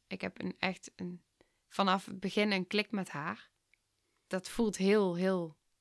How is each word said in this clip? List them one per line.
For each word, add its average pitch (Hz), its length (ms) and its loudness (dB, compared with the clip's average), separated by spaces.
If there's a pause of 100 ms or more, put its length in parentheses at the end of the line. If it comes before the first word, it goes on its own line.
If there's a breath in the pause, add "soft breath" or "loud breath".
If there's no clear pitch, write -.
Ik 196 140 -10
heb 190 200 -8
een, 190 180 -6
echt - 380 -6
een, 180 260 -10 (460 soft breath)
vanaf 196 380 0
het 190 140 -10
begin 208 320 2
een 185 140 0
klik 208 240 0
met 190 180 -4
haar. 165 420 -8 (760)
Dat 185 220 -6
voelt 220 280 0
heel, 196 380 6
heel 175 420 0 (240)